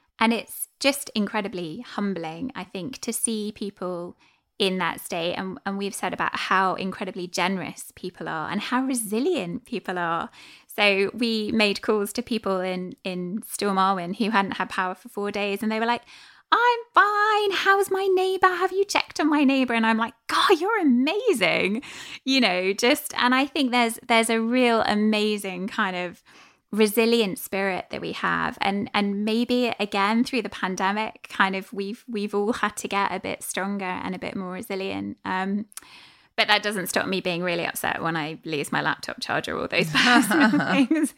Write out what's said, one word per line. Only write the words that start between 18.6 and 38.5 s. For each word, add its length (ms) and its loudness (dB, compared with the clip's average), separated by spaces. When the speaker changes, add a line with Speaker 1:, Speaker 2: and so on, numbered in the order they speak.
Speaker 1:
you 120 2
checked 340 -2
on 100 4
my 140 4
neighbour?" 320 4
And 120 2
I'm 120 2
like, 160 -4
"God, 320 4
you're 200 2
amazing." 1040 2
You 180 4
know, 300 2
just, 440 0
and 180 4
I 120 2
think 260 0
there's, 340 2
there's 240 4
a 100 2
real 460 4
amazing 840 0
kind 280 -2
of 260 -8
resilient 680 4
spirit 520 -4
that 100 -8
we 120 -6
have. 500 -2
And, 320 -2
and 320 0
maybe, 520 2
again, 460 2
through 160 -2
the 80 -4
pandemic, 800 -4
kind 260 2
of 160 -6
we've, 380 -8
we've 260 -4
all 200 2
had 240 -2
to 100 -6
get 240 -2
a 80 -4
bit 220 -8
stronger 420 -6
and 300 -6
a 40 -8
bit 160 -8
more 180 -8
resilient. 760 -8
Um, 400 -2
but 140 2
that 140 4
doesn't 240 -2
stop 200 0
me 140 -2
being 220 -2
really 240 -2
upset 360 -4
when 140 -2
I 300 -6
lose 260 -4